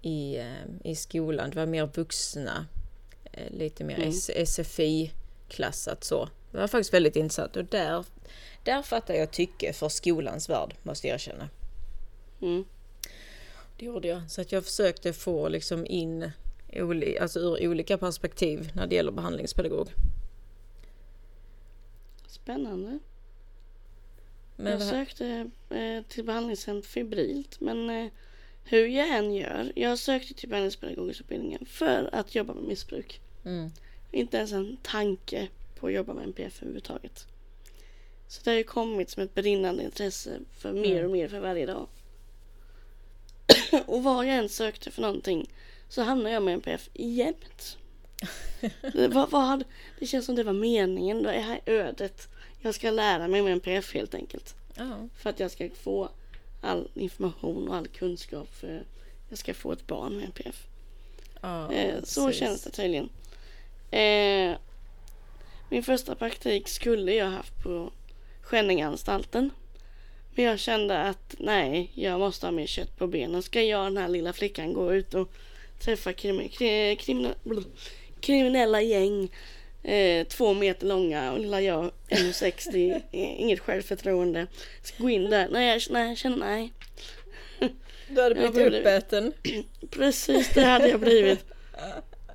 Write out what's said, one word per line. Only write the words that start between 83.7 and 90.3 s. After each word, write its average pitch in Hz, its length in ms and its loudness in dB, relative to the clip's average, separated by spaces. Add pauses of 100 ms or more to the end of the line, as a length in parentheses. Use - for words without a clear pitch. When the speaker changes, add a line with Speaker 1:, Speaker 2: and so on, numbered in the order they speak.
Speaker 2:
Ska - 200 -10
gå 247 80 4
in 208 200 4
där. 202 180 6
Nej, 240 240 4
jag, 226 180 2
nej, 240 180 2
jag 233 100 -6
känner 254 180 2
nej. 220 360 -2 (1400)
Speaker 1:
Du 277 140 4
hade 240 200 6
Speaker 2:
Jag 233 100 6
Speaker 1:
blivit - 20 2
Speaker 2:
behövde 233 260 8
Speaker 1:
uppäten. 208 520 6 (280)
Speaker 2:
<clears throat> - 300 -10
Precis, 269 640 6